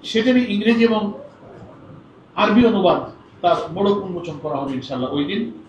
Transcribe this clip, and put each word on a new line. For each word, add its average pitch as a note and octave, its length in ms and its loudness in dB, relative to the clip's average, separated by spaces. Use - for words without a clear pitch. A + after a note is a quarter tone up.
সেটারই B3 400 2
ইংরেজি A3+ 360 2
এবং G#3+ 120 2
আরবি G#3 260 4
অনুবাদ, F3+ 300 2
তার F3 160 2
মোড়ক G3+ 300 0
উন্মোচন E3 380 -8
করা D3 160 -4
হবে C#3 200 -6
ইনশাআল্লাহ B2+ 380 -6
ওই C#3+ 120 -2
দিন A3 120 -2